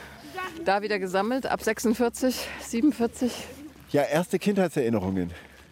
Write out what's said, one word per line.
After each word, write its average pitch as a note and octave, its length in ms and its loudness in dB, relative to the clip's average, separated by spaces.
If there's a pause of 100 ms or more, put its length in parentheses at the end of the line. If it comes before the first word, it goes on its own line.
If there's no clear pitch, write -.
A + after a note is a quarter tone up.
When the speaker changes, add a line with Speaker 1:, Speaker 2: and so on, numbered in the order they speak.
(640)
Speaker 1:
da G#3 200 2
wieder G#3 160 0
gesammelt, G3 480 0
ab - 140 -2
sechsundvierzig, A#3 840 0 (140)
siebenundvierzig. A#3 720 0 (580)
Speaker 2:
Ja, C#3+ 120 6
erste D3+ 340 2
Kindheitserinnerungen. A2+ 960 2 (400)